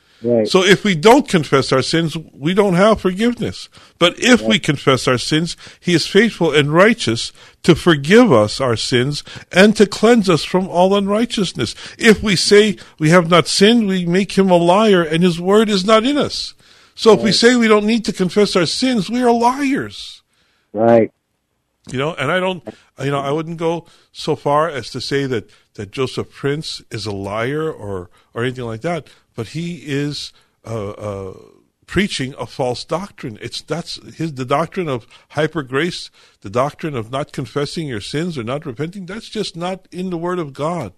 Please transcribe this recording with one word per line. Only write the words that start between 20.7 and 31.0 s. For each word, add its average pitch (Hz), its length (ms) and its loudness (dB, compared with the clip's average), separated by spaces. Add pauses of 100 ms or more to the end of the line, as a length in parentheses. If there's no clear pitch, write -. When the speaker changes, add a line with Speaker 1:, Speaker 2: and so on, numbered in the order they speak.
Speaker 1:
Right. 113 380 4 (800)
Speaker 2:
You 127 80 -8
know, 151 160 -4
and 139 160 -4
I 180 80 0
don't, 185 240 -4 (400)
you 135 80 -4
know, 143 80 -2
I 139 140 -4
wouldn't 160 240 -6
go 165 300 -4 (260)
so - 240 -4
far 151 320 0
as 135 220 -8
to 131 100 -10
say 139 260 -2
that, 120 240 -4 (240)
that 101 160 -12
Joseph 127 400 -6
Prince 147 500 -6 (120)
is 107 140 -10
a 107 40 -8
liar 113 580 -6
or, 101 400 -10 (260)
or 117 100 -4
anything 127 220 -6
like 110 160 -10
that, 160 260 -6 (260)
but 117 140 -10
he 170 300 -8
is, 143 540 -6 (320)
uh, 110 260 -8
uh, 98 440 -10 (520)